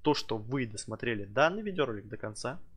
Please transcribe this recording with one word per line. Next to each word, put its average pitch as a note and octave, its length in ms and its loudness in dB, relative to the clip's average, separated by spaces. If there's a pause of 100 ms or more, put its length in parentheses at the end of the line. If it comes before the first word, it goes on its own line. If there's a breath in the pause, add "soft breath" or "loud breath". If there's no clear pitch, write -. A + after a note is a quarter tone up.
то, D3+ 120 6
что - 220 0
вы A#2+ 300 -2
досмотрели G#2+ 580 -2
данный D3+ 380 4
видеоролик B2 440 0
до A2 120 -8
конца. A2+ 400 -6 (180)